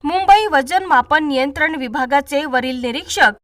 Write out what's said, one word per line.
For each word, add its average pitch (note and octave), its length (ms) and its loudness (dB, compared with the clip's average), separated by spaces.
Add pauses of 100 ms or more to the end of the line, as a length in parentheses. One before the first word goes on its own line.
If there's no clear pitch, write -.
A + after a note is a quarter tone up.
मुंबई G4 440 4
वजन D#4+ 360 0
मापन D4+ 400 2
नियंत्रण C#4+ 520 -2
विभागाचे C#4 680 -2
वरील B3+ 380 -4
निरीक्षक B3 500 0 (120)